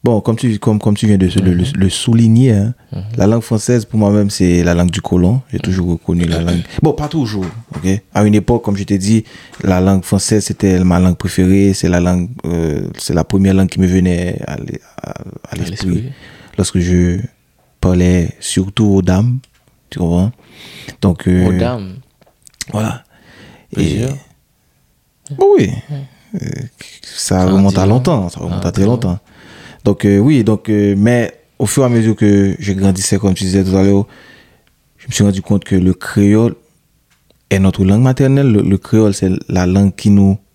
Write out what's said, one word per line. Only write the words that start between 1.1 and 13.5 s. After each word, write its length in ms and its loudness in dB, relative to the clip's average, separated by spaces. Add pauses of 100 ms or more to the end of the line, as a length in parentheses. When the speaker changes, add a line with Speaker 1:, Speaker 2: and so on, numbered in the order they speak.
Speaker 1:
de 120 2
se-, 100 0
le, 140 2
le, 100 2
Speaker 2:
Mhm. 140 -2
Speaker 1:
le 120 2
souligner, 640 4
hein, 220 0 (180)
Speaker 2:
Mhm. 120 -8 (120)
Speaker 1:
la 100 0
langue 160 2
française, 440 -2
pour 140 -6
moi-même, 300 2
c'est 320 2
la 120 2
langue 180 2
du 80 -6
colon. 500 0
J'ai 100 -8
Speaker 2:
Mhm. 20 -10
Speaker 1:
toujours 300 -2
reconnu 340 -2
la 160 -2
langue. 200 -2 (200)
Bon, 100 4
pas 160 -6
toujours, 380 -4 (280)
ok ? 280 -2 (120)
À 120 2
une 100 4
époque, 300 0
comme 100 -2
je 80 -6
t'ai 140 -2
dit, 260 0 (400)
la 160 2
langue 240 2
française, 400 -2
c'était 400 0
ma 160 2
langue 160 2
préférée. 580 0
C'est 140 -2
la 140 0
langue, 260 0 (180)
euh, 440 -4 (100)
c'est 140 -6
la 100 0
première 300 2